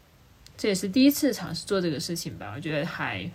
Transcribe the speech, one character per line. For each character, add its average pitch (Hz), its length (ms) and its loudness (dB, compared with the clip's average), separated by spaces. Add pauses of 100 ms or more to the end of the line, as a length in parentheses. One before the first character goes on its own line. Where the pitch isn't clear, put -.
(560)
这 226 120 0
也 196 60 4
是 190 140 -2
第 254 140 6
一 285 80 10
次 277 220 4
尝 165 200 -6
试 - 140 -8
做 196 140 0
这 175 100 0
个 135 80 -2
事 170 160 -4
情 151 240 -6
吧， 101 160 -10
我 135 60 -8
觉 156 180 -2
得 160 80 0
还， 120 480 -4